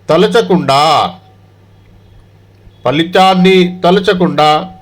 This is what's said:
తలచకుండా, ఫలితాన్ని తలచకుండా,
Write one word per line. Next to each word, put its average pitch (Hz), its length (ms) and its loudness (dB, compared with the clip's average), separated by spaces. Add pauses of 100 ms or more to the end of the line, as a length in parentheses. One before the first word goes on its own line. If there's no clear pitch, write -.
(100)
తలచకుండా, 151 1040 0 (1700)
ఫలితాన్ని 180 1000 0
తలచకుండా, 175 840 0 (120)